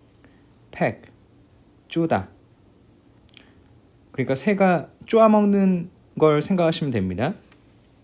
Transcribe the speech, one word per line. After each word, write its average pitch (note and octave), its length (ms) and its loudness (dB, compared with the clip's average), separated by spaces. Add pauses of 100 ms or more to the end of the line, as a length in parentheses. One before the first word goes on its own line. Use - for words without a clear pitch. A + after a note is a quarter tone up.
(720)
peck, - 400 -6 (800)
쪼다. D3+ 400 -4 (1800)
그러니까 C3 240 -4
새가 F#3+ 540 0 (160)
쪼아먹는 G3+ 840 2 (280)
걸 D3+ 240 2
생각하시면 D#3+ 500 -2
됩니다. G2+ 420 -4 (680)